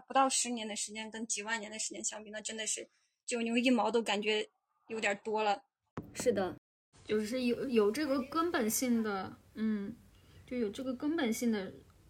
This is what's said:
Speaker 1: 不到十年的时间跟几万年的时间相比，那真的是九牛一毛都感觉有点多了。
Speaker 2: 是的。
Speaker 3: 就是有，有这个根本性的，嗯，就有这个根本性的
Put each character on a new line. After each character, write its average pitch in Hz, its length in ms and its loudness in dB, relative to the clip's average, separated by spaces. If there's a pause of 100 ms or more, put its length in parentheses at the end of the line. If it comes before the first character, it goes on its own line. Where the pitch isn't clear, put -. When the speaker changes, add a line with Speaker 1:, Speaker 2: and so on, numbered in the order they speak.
Speaker 1:
不 240 60 -12
到 269 140 8
十 254 220 0
年 226 180 -4
的 214 80 -6
时 - 160 -6
间 220 180 -8
跟 220 160 -6
几 208 180 -2
万 220 140 -2
年 208 140 -8
的 214 80 -8
时 - 140 -4
间 220 100 -10
相 214 180 -4
比， 214 100 -16
那 214 100 -10
真 220 160 -8
的 220 100 -4
是 - 220 -6 (360)
九 240 160 -2
牛 233 160 2
一 247 120 4
毛 226 200 4
都 233 120 4
感 208 200 0
觉 214 280 0 (400)
有 226 100 -6
点 202 240 2
多 214 180 0
了。 208 220 2 (500)
Speaker 2:
是 - 200 2
的。 180 240 0 (480)
Speaker 3:
就 214 160 0
是 247 220 -2
有， 240 260 0
有 214 200 6
这 294 160 0
个 269 180 2
根 330 280 0
本 254 180 2
性 233 320 2
的， 196 360 -4 (160)
嗯， 214 420 -2 (500)
就 254 120 -6
有 220 120 0
这 240 140 -8
个 254 100 -4
根 294 220 -2
本 269 160 2
性 233 180 0
的 208 220 0 (380)